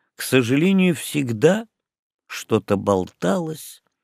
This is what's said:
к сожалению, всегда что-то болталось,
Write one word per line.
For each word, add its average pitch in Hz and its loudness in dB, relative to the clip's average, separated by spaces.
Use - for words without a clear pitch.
к - -12
сожалению, 160 2
всегда 147 0
что-то - -2
болталось, 156 -4